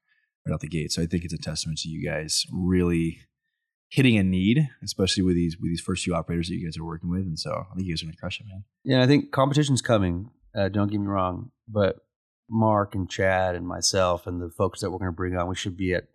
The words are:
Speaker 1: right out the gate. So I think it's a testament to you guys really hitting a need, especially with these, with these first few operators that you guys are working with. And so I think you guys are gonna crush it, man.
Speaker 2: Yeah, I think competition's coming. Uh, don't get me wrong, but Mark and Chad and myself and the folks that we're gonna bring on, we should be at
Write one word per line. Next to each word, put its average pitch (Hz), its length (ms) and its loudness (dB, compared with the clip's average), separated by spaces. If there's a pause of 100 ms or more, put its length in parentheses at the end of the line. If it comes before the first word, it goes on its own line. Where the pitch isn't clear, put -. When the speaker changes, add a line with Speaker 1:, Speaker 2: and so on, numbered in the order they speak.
(480)
Speaker 1:
right - 60 -2
out 78 80 -4
the 73 80 -8
gate. 78 220 -4
So - 100 -2
I 87 40 0
think 87 200 -2
it's 87 80 -8
a 80 40 -6
testament 78 420 -6
to 80 100 -8
you 78 180 -6
guys 78 440 -4
really 87 680 2 (720)
hitting 127 280 6
a 98 60 4
need, 98 460 4 (140)
especially 98 400 0
with 90 120 4
these, 85 240 2
with 82 100 -4
these 85 120 -4
first 92 240 -4
few 87 100 -2
operators 85 320 -2
that 87 80 -6
you 90 100 -6
guys 82 120 -8
are 82 80 -8
working 82 240 -8
with. 92 140 -2
And 82 140 -6
so - 140 -6
I 90 240 -8
think 95 120 -4
you 85 60 -4
guys 80 80 -6
are 82 40 -10
gonna 80 120 -12
crush - 220 -8
it, 107 80 -20
man. 98 160 -14 (200)
Speaker 2:
Yeah, 131 200 4
I 123 40 6
think 143 240 4
competition's 135 500 2
coming. 92 500 2 (240)
Uh, 98 140 2
don't 101 200 2
get 104 120 -2
me 101 60 -2
wrong, 92 440 -2 (160)
but 104 300 2 (520)
Mark 110 460 2
and 92 140 -4
Chad 92 460 2
and 90 120 -6
myself 90 580 0
and 90 160 -6
the 87 80 -8
folks - 320 -2
that 98 100 -2
we're 90 80 -6
gonna 92 120 -4
bring 90 240 -4
on, 87 120 0
we 92 80 -4
should 90 220 -8
be 92 160 0
at 87 220 -2